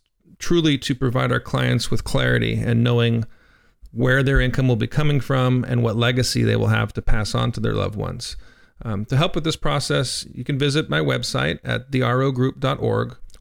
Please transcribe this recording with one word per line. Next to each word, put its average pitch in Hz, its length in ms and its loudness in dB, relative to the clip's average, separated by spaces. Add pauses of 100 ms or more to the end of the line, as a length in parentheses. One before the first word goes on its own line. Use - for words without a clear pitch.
(400)
truly 160 380 2
to - 140 -2
provide 127 380 0
our 123 80 0
clients 123 500 0
with 117 140 2
clarity 123 520 0
and 117 280 0
knowing 117 440 2 (640)
where 127 320 2
their 135 160 4
income 127 260 0
will 123 80 4
be 117 140 -2
coming 147 320 2
from 127 480 2
and 120 160 0
what 110 100 0
legacy 120 480 2
they 110 140 2
will 110 100 2
have 110 280 2
to - 60 -6
pass 107 320 2
on 120 200 0
to - 80 -4
their 107 140 -2
loved 101 200 -2
ones. 90 420 -8 (460)
Um, 107 220 -6
to 135 120 -2
help 170 200 0
with 156 80 -4
this 156 100 -2
process, 143 800 -2
you 127 80 -10
can 139 160 -4
visit 143 320 0
my 147 80 0
website 131 640 -2
at 120 300 -6
the 127 100 0
R 123 200 0
O 139 100 0
group 131 260 -2
dot 135 220 -2
org 113 360 -2 (240)